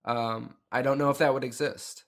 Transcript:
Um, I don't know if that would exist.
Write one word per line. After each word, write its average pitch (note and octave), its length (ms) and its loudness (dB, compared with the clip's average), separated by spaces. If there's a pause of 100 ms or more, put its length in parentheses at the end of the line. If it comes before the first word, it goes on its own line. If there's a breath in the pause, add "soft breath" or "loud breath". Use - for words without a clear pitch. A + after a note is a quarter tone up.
Um, A#2 520 -4 (140)
I B2+ 120 0
don't C3+ 160 2
know C#3+ 140 4
if C#3 80 0
that C#3+ 140 6
would C3 120 -2
exist. - 640 -6